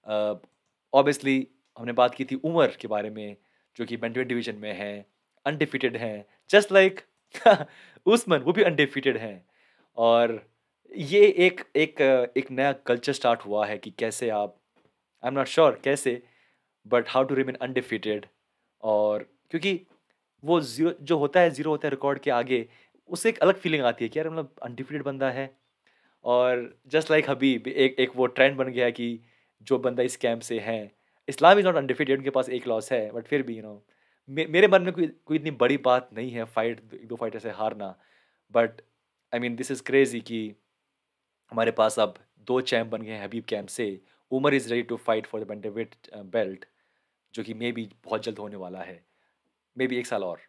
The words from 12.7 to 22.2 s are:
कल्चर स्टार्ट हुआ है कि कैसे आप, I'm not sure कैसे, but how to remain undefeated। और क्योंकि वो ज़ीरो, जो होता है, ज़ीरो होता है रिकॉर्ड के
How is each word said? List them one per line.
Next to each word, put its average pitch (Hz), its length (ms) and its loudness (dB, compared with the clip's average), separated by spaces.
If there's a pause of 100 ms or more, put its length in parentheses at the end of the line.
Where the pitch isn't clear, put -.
कल्चर 131 400 -2
स्टार्ट 120 280 0
हुआ 104 240 -2
है 104 120 -8
कि 101 140 -16
कैसे 113 380 -6
आप, 104 320 -4 (640)
I'm 135 120 -4
not 135 220 0
sure 143 240 4
कैसे, 135 400 -2 (640)
but 120 200 2
how 131 200 2
to 139 100 -2
remain 127 240 -2
undefeated। 110 640 -4 (560)
और 107 540 0 (140)
क्योंकि 175 380 -4 (560)
वो 165 180 2
ज़ीरो, 147 400 -2
जो 156 160 0
होता 143 220 2
है, 175 100 6
ज़ीरो 151 220 -4
होता 151 160 -2
है - 20 0
रिकॉर्ड 135 300 -2
के 143 120 -2